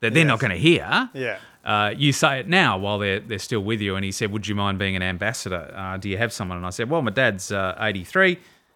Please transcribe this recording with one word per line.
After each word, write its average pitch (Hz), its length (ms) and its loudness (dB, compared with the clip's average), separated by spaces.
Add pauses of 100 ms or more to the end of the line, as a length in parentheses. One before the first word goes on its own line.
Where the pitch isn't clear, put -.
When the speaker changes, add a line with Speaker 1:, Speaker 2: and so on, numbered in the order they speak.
Speaker 1:
that 113 120 2
they're 160 120 6
not 131 100 4
Speaker 2:
Yes. 113 60 -2
Speaker 1:
gonna 104 140 0
hear, 147 580 4
Speaker 2:
Yeah. 120 240 -4 (260)
Speaker 1:
uh, 104 320 0
you 139 180 2
say 139 260 2
it 113 80 -8
now 156 320 4
while 101 180 0
they're, 101 220 0
they're 107 180 -6
still 107 220 -2
with 104 200 0
you. 98 160 0
And 95 80 -2
he 98 80 -2
said, 104 200 -2
"Would 104 160 -4
you 104 80 -2
mind 98 240 0
being 95 160 0
an 92 80 0
ambassador? 92 720 -4
Uh, 95 220 -6
do 98 120 -8
you 92 80 -2
have 110 160 -2
someone?" 90 240 -6
And 90 80 -6
I 90 60 -6
said, 117 180 -4
"Well, 165 140 0
my 110 80 0
dad's, 104 400 0
uh, 95 280 -2
eighty-three, 110 600 0 (360)